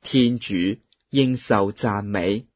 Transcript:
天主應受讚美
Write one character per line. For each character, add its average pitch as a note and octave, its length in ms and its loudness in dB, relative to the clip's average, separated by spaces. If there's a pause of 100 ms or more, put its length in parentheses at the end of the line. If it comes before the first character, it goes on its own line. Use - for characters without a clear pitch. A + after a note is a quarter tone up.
天 A#2+ 380 2
主 - 140 -8 (560)
應 C3 260 2
受 G2+ 340 0
讚 G#2 320 -2
美 G2+ 540 -2